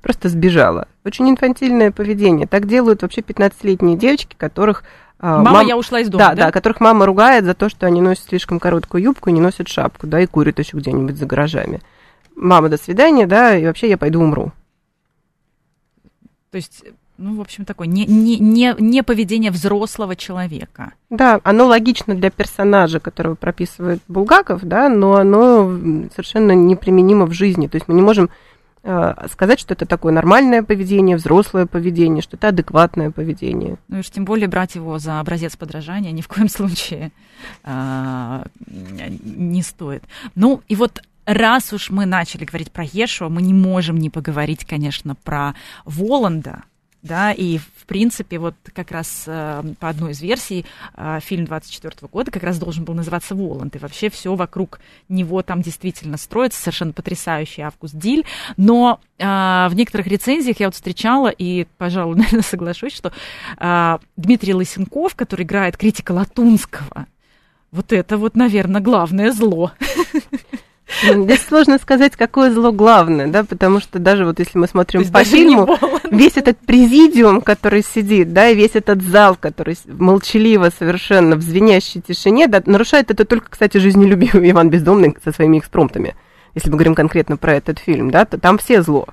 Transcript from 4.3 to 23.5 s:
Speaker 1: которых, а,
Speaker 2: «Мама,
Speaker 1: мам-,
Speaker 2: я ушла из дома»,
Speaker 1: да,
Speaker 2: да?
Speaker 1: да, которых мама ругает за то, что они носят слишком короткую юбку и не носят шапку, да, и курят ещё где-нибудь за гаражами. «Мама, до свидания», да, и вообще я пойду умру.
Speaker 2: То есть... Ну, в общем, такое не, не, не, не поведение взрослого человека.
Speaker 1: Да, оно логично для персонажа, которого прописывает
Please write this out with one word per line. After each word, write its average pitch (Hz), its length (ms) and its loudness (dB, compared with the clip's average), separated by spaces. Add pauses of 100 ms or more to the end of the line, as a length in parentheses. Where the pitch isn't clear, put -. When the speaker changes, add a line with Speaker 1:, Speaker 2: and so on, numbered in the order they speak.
Speaker 1:
которых, 202 460 -2 (340)
а, 165 200 -2
Speaker 2:
«Мама, 214 220 6
Speaker 1:
мам-, 214 80 4
Speaker 2:
я 240 100 0
ушла 240 240 -4
из 226 80 -2
дома», 196 160 4
Speaker 1:
да, 165 100 4
Speaker 2:
да? 185 120 2
Speaker 1:
да, 160 40 0
которых 214 300 -2
мама 220 240 6
ругает 214 400 4
за 180 80 0
то, 208 160 -2
что - 180 -4
они 175 140 2
носят 185 240 0
слишком 180 340 -6
короткую 175 420 -2
юбку 247 280 -2
и 175 40 2
не 160 60 2
носят 180 300 -2
шапку, - 360 -6
да, 151 140 -2
и 180 60 4
курят 151 340 -2
ещё 151 180 -8
где-нибудь 135 380 -4
за 147 100 -8
гаражами. 147 540 -4 (560)
«Мама, 175 320 4
до 151 80 0
свидания», 233 520 2
да, 214 280 4
и 165 100 0
вообще 165 220 -2
я 196 100 2
пойду 160 240 0
умру. 151 300 0 (2000)
Speaker 2:
То 190 60 -12
есть... - 260 -16 (340)
Ну, 202 180 -10
в 208 60 -10
общем, 202 240 -14
такое 180 220 -10
не, 190 180 -2
не, 220 320 2
не, 226 400 4
не 240 260 2
поведение 220 480 -2
взрослого 202 640 -4
человека. - 800 -12 (160)
Speaker 1:
Да, 240 340 2
оно 214 220 4
логично 233 500 2
для 185 140 0
персонажа, 196 680 0
которого 165 360 -8
прописывает 175 720 -8